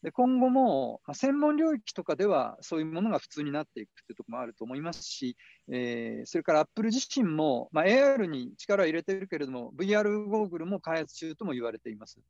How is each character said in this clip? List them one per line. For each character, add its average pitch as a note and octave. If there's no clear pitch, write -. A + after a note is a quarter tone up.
で、 D#3+
今 B3+
後 B3+
も、 D3+
ま D3
あ、 -
専 C#4
門 D4+
領 D#4+
域 A#3
と F3
か D3+
で F#3+
は C#3
そ -
う D#3+
い -
う D#3
も D#3+
の A3
が E3+
普 -
通 D3
に D3
な D3
っ -
て -
い G#2
く -
っ -
て A#2
い -
う -
と -
こ A2+
ろ A#2
も B2+
あ A#2+
る A2+
と -
思 B2
い D3
ま E3+
す -
し、 -
え A#2
ー、 -
そ -
れ D#3+
か E3
ら D3+
Apple A3
自 B3+
身 C4
も、 D#3
ま D#3
あ、 F3
エ B3+
ー C#4
ア -
ー B3+
ル G3+
に C3+
力 G3
を -
入 D#3
れ E3
て F#3+
る F#3+
け E3
れ C#3+
ど C3
も、 A#2+
ブ D#3
イ G3+
ア G#3+
ー -
ル G#3
ゴ G#3+
ー G3
グ E3+
ル E3
も F#3+
開 D#3+
発 D#3
中 D#3+
と G#3+
も D#3+
言 B2
わ A#2
れ A2
て -
い A2
ま G#2
す。 -